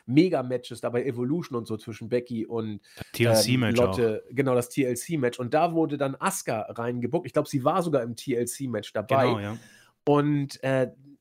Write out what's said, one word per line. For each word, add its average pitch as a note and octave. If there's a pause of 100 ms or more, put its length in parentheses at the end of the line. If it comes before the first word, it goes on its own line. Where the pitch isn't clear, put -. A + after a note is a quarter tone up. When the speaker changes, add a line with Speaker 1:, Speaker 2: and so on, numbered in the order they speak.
Speaker 1:
Mega-Matches B2+
da A#2+
bei A#2+
Evolution B2+
und A#2
so A2
zwischen A2
Becky A#2+
und, A2 (320)
Speaker 2:
T A2+
L A2+
C A2
Speaker 1:
ähm, B2+
Speaker 2:
Match A2+
auch. F#2+
Speaker 1:
Lotte, A2+
genau, C3
das A#2+
T C#3+
L B2
C D#3+
Match. B2
Und B2
da E3
wurde D#3
dann C#3
Asuka C#3
reingebuckt. A#2+
Ich B2+
glaub, D3
sie C3+
war E3+
sogar D3
im A#2+
T -
L A#2+
C C3
Match A2
dabei. B2
Speaker 2:
Genau, A#2
ja. G#2 (480)
Speaker 1:
Und, C#3+
äh, C3 (300)